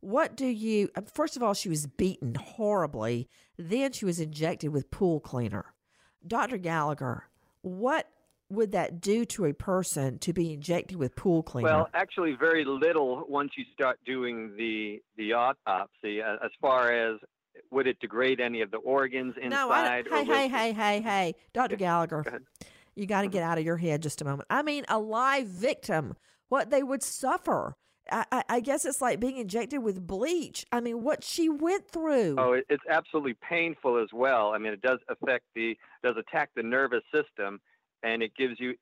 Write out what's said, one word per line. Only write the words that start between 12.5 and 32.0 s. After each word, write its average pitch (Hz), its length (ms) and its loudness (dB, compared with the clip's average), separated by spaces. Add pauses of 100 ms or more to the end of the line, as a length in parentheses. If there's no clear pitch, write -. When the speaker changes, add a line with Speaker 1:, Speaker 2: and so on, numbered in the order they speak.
Speaker 2:
little 139 640 2
once 143 280 -2
you 127 160 -8
start 127 320 0
doing 120 540 -4
the, 107 420 -4 (160)
the 110 160 -2
autopsy, 107 880 0
uh, 110 240 -2
as 110 60 -4 (100)
far 127 320 4
as 113 260 2 (520)
would 135 160 2
it 123 140 0
degrade 123 400 0
any 120 200 -2
of 104 100 -2
the 110 80 -2
organs 131 640 0
Speaker 1:
No, 135 280 0
I 123 300 2
Speaker 2:
inside? - 40 -4
Speaker 1:
don't, - 80 -10
hey, 302 80 2
Speaker 2:
or 285 60 0
will 269 80 2
Speaker 1:
hey, 269 140 4
hey, 233 260 0
hey, 208 260 2
hey, 196 340 0 (200)
Doctor 233 220 0
Speaker 2:
Yeah, 190 100 -2
Speaker 1:
Gallagher, 170 380 2
Speaker 2:
go - 40 -8
ahead. 123 140 -8 (520)
Speaker 1:
you 202 120 -6
gotta 202 220 2
get 190 120 -2
Speaker 2:
Mm-hmm. 165 120 0
Speaker 1:
out 165 40 2
of 160 80 0
your 165 140 0
head 160 240 0
just 151 180 -4
a 156 60 -6
moment. 139 240 -4
I 247 100 2
mean, 294 280 -2
a 226 100 2
live 240 480 2
victim, 180 680 -2 (360)
what 262 180 2
they 277 140 4
would 269 200 -2
suffer. 254 760 -2 (340)
I, 220 180 0
I, 254 200 0
I 240 100 2
guess 277 240 0
it's - 160 -4
like 233 180 0
being 262 200 -2
injected 240 440 -4
with 190 240 -4
bleach. 247 640 -4
I 240 120 0
mean, 233 200 -4
what 285 220 0
she 330 240 0
went 320 400 0
through. 277 480 2